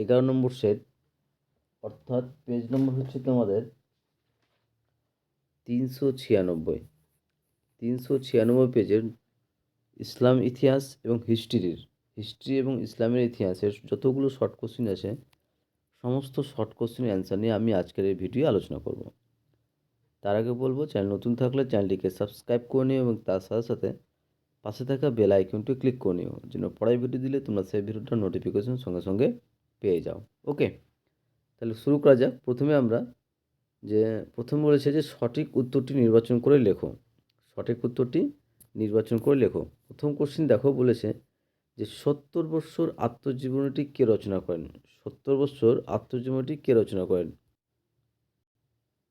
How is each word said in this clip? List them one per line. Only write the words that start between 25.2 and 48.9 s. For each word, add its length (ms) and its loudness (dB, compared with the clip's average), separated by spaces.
আইকনটি 440 2
ক্লিক 240 0
করে 180 0
নিও, 160 -8
যেন 220 -8
পরের 300 2
ভিডিও 220 -4
দিলে 180 -4
তোমরা 240 -4
সেই 180 -4
ভিডিওটার 360 -6
নোটিফিকেশন 600 -2
সঙ্গে 240 -6
সঙ্গে 260 0
পেয়ে 200 2
যাও। 180 -8
ওকে, 220 -2
তাহলে 200 -6
শুরু 240 0
করা 160 8
যাক। 180 2
প্রথমে 320 0
আমরা 240 2
যে 180 2
প্রথম 300 -4
বলেছে 300 4
যে 80 2
সঠিক 460 -4
উত্তরটি 360 0
নির্বাচন 460 4
করে 200 6
লেখো, 300 2
সঠিক 260 -4
উত্তরটি 380 -2
নির্বাচন 420 0
করে 260 2
লেখো। 180 0
প্রথম 280 -6
কোশ্চেন 320 -2
দেখো, 260 4
বলেছে 360 2
যে 80 -6
সত্তর 460 -2
বৎসর 400 -4
আত্মজীবনীটি 880 -4
কে 200 0
রচনা 340 2
করেন? 240 -6
সত্তর 460 -6
বৎসর 380 2
আত্মজীবনীটি 680 -4
কে 160 -2
রচনা 320 2
করেন? 240 0